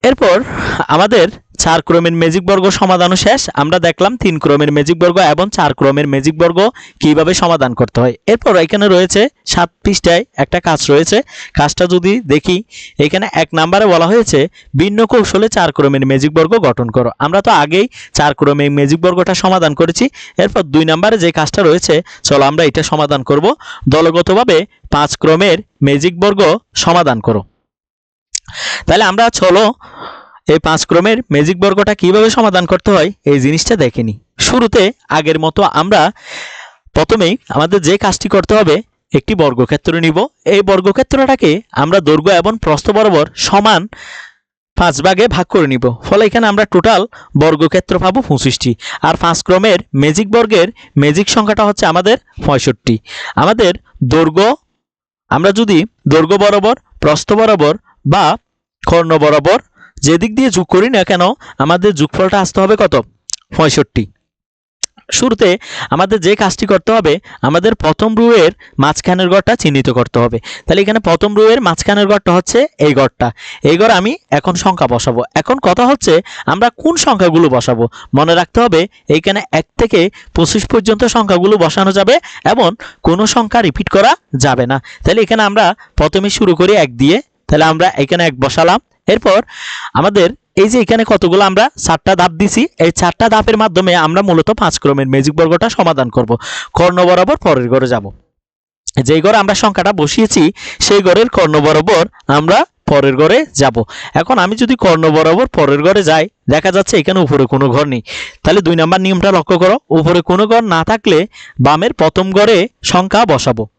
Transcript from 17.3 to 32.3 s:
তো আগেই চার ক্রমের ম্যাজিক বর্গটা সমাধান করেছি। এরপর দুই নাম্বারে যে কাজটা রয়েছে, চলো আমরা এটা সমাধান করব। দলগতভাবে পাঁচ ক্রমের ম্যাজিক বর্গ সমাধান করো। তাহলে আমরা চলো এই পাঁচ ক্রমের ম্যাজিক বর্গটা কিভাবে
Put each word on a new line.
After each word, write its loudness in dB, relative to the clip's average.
তো 2
আগেই 2
চার 2
ক্রমের 0
ম্যাজিক 0
বর্গটা 0
সমাধান 0
করেছি। 0
এরপর -2
দুই 0
নাম্বারে 0
যে 0
কাজটা -2
রয়েছে, 2
চলো 2
আমরা -2
এটা -2
সমাধান -2
করব। 0
দলগতভাবে 2
পাঁচ 0
ক্রমের 2
ম্যাজিক 0
বর্গ 0
সমাধান 0
করো। -2
তাহলে 2
আমরা 0
চলো 2
এই 2
পাঁচ -2
ক্রমের 2
ম্যাজিক 0
বর্গটা 0
কিভাবে 2